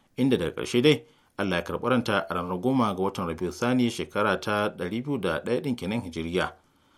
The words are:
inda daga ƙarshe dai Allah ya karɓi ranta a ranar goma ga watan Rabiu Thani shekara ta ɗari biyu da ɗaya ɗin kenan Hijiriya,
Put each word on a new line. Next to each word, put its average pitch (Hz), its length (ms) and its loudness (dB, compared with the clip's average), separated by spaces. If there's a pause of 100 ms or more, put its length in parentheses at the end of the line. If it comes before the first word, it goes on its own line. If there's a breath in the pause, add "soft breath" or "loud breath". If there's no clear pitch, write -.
(180 soft breath)
inda 127 200 4
daga 85 140 0 (100)
ƙarshe - 200 2
dai 139 220 6 (340 soft breath)
Allah 95 200 0
ya 85 60 0
karɓi 85 260 -2
ranta 113 400 2
a 85 40 -4
ranar 90 280 -2
goma 123 340 2
ga 92 80 -2
watan 95 240 -2
Rabiu 82 240 -4
Thani 123 380 2
shekara 98 520 0
ta 104 280 0
ɗari 95 340 -6
biyu 143 160 -4
da 87 240 0
ɗaya 120 180 0
ɗin - 140 -2
kenan 107 260 -4
Hijiriya, 82 520 -4 (440 soft breath)